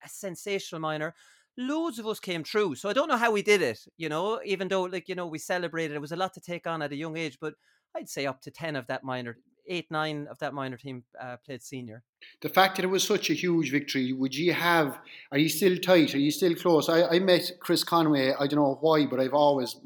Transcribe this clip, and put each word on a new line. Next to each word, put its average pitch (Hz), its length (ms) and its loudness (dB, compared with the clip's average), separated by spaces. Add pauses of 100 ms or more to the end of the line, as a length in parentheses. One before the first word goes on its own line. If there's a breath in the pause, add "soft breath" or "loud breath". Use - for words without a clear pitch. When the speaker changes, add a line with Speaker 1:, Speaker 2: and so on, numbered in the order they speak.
Speaker 1:
a 247 60 -20
sensational 190 680 -8
minor. 156 360 -4 (420 soft breath)
Loads 285 400 -4
of 220 80 -10
us 214 140 -6
came 170 240 -6
through, 196 320 -2
so - 120 -8
I 208 60 -2
don't 277 140 2
know 247 100 0
how 233 140 2
we 208 100 0
did 196 220 4
it, 113 160 -2 (180)
you 160 120 -6
know, 185 360 -2
even 190 220 -4
though, 190 160 0
like, 180 260 -8
you 185 60 -6
know, 180 100 -6
we 156 140 -10
celebrated. 165 560 -4
It 147 60 -6
was 147 100 -10
a 170 60 -8
lot 185 180 -2
to 175 40 -18
take 175 280 -10
on 160 160 -4
at 143 80 -6
a 147 40 -8
young 160 220 -8
age, 160 240 -6
but 151 140 -8 (400)
I'd 320 140 -12
say 139 180 -4
up 131 140 -6
to - 100 -16
ten 156 240 -8
of 127 120 -6
that 131 160 -6
minor, 127 360 -8 (280)
eight, 175 220 -8
nine 156 400 -4
of - 80 -16
that 143 160 -6
minor 131 240 -8
team, 127 280 -12 (140)
uh, 123 180 -12
played 127 260 -14
senior. 120 400 -14 (380 loud breath)
Speaker 2:
The 151 80 -6
fact 190 260 4
that 180 100 -2
it 185 40 2
was 196 140 2
such - 280 0
a - 20 4
huge 165 380 0
victory, 139 420 -2
would 131 220 -2
you 165 180 2
have, 160 460 2 (320 loud breath)
are 143 80 0
you 160 100 4
still 185 280 2
tight? 170 360 6
Are 139 60 0
you 143 100 2
still 170 240 2
close? 165 360 2
I, 165 180 4
I 170 120 4
met 180 400 4
Chris - 240 0
Conway, 151 560 4
I 143 60 2
don't 147 140 2
know 135 220 2
why, 156 260 4
but 123 120 -2
I've 131 140 0
always, 143 420 4 (100)